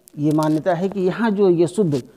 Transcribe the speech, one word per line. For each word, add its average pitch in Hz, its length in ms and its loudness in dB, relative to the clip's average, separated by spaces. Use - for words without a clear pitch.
ये 151 140 0
मान्यता 156 420 0
है 180 140 -2
कि 196 120 -6
यहाँ 185 300 0
जो 196 200 2
ये 170 160 4
शुद्ध 151 500 -2